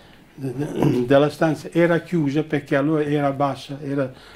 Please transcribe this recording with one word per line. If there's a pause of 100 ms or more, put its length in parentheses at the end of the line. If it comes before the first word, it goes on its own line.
(360)
de-,
de-,
della
stanza
era
chiusa,
perché
allora
era
bassa,
era (240)